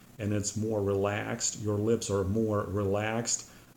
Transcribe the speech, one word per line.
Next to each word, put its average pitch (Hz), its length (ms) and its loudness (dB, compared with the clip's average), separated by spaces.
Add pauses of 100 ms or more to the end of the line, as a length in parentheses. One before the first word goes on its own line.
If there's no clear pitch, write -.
(220)
and 104 120 0
it's 101 220 -2
more 107 260 0
relaxed. 101 800 0
Your 104 160 0
lips 110 320 2
are 98 140 2
more 104 460 2
relaxed. 104 800 0 (280)